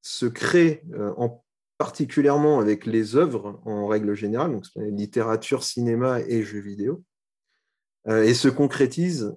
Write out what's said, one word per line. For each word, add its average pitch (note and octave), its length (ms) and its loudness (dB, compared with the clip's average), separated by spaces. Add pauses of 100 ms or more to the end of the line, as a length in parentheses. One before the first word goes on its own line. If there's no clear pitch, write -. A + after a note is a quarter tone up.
se - 260 -4
crée, D#3+ 560 2 (100)
euh, G#2 240 -4
en, A#2+ 260 -4 (360)
particulièrement D3 800 2
avec G#2+ 260 0
les A2+ 300 0
œuvres G#2+ 500 0
en G#2 220 -4
règle G#2+ 260 0
générale, A2 380 -2
donc G2+ 140 -6
c'est G#2+ 260 -8
littérature, A2 720 -2
cinéma A#2+ 580 0
et A#2 220 -2
jeux G2+ 180 -8
vidéo, G#2 420 -6 (1040)
euh, A2 160 4
et A#2+ 120 6
se C3 140 4
concrétise C3+ 880 0